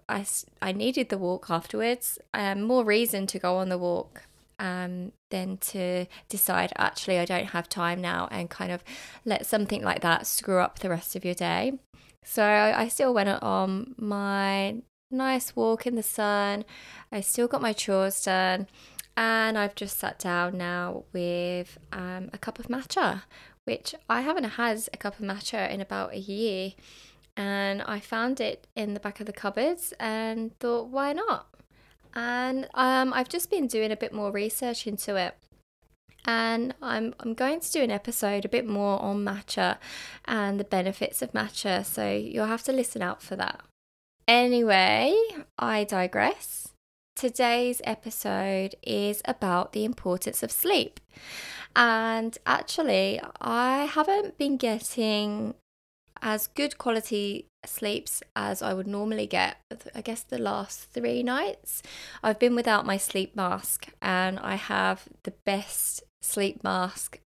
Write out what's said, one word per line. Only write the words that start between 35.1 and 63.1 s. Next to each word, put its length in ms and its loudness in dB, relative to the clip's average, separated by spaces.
it, 180 0
and 560 0
I'm, 380 -2
I'm 140 -4
going 260 0
to 120 -6
do 100 2
an 80 2
episode 540 -2
a 60 -6
bit 160 0
more 340 2
on 240 -2
matcha 540 0
and 340 0
the 40 -2
benefits 580 0
of 100 -4
matcha, 520 0
so 260 -2
you'll 360 0
have 180 -2
to 80 2
listen 300 0
out 200 -4
for 140 -8
that. 260 -2
Anyway, 840 6
I 260 2
digress. 840 0
Today's 680 2
episode 960 -2
is 420 0
about 480 0
the 120 0
importance 580 -2
of 100 -4
sleep. 480 2
And 720 2
actually, 760 2
I 440 2
haven't 540 0
been 180 2
getting 960 0
as 240 -2
good 320 -2
quality 680 -2
sleeps 560 -4
as 260 -2
I 120 -2
would 120 -4
normally 400 -2
get, 300 0
I 80 -8
guess, 200 -8
the 160 -6
last 540 -4
three 300 -2
nights. 600 -4
I've 160 2
been 160 6
without 320 4
my 100 2
sleep 380 -2